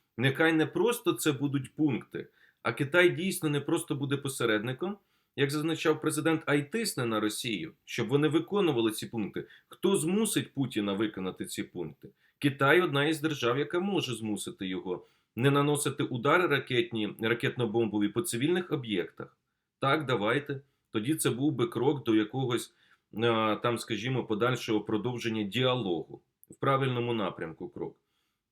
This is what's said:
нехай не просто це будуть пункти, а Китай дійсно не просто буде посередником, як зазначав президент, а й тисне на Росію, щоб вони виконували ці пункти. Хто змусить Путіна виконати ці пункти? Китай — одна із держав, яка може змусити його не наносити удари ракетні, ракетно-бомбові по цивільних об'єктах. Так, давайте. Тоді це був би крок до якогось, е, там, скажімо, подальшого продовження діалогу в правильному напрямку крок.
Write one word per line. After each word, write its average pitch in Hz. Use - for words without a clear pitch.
нехай 139
не 156
просто 214
це -
будуть 135
пункти, -
а 117
Китай 175
дійсно 165
не 147
просто 156
буде 135
посередником, 127
як 139
зазначав 156
президент, 156
а 143
й 143
тисне 202
на 110
Росію, 104
щоб 113
вони 143
виконували 156
ці 107
пункти. 101
Хто -
змусить 180
Путіна 107
виконати 95
ці -
пункти? 82
Китай — 139
одна 143
із 156
держав, 139
яка 156
може 165
змусити 104
його 90
не 131
наносити 143
удари 143
ракетні, 120
ракетно-бомбові 110
по 113
цивільних 165
об'єктах. 110
Так, 139
давайте. 131
Тоді 117
це 151
був 135
би 120
крок 127
до 113
якогось, 117
е, 110
там, 117
скажімо, 113
подальшого 113
продовження 110
діалогу 104
в -
правильному 127
напрямку 87
крок. -